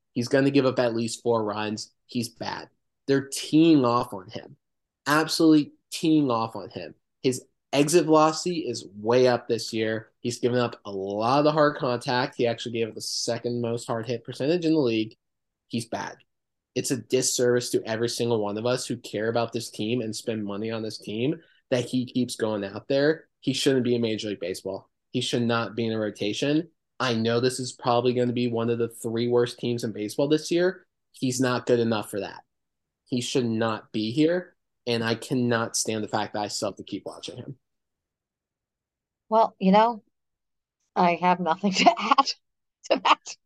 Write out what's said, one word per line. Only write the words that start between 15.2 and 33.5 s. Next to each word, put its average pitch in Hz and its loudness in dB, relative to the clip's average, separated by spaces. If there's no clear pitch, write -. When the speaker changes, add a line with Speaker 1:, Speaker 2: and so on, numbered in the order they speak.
Speaker 1:
He's 117 -6
bad. 98 -10
It's - -4
a 135 -2
disservice 123 0
to 120 0
every 113 -2
single 117 -2
one 104 -4
of 113 -4
us 123 -2
who 120 -6
care 110 -6
about 113 -2
this 113 -8
team 117 -4
and 110 -8
spend 110 -6
money 101 -6
on 113 -6
this 107 -10
team 120 -4
that 123 0
he 127 -2
keeps 123 -4
going 107 -2
out - -10
there. 147 0
He 127 -2
shouldn't 131 2
be 120 2
in 120 0
Major 110 -2
League 98 -6
Baseball. 95 -8
He 127 -2
should 123 -2
not 117 0
be 113 -2
in 110 -2
a 110 -2
rotation. 107 -2
I 127 0
know 117 0
this 127 0
is 123 -8
probably 123 2
gonna 123 0
be 120 -2
one 113 -2
of 117 0
the 117 -2
three 117 -4
worst 120 2
teams 120 -4
in 113 -6
baseball 104 -2
this 156 0
year. 175 0
He's 127 -2
not 123 0
good 120 4
enough 113 -2
for 104 -8
that. 87 -10
He 127 -4
should 123 -2
not 113 -2